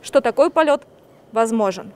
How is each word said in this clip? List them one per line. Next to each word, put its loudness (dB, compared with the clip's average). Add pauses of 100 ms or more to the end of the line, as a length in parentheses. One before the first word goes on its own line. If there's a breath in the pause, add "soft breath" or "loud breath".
что 0
такой 0
полёт 0 (500)
возможен. -2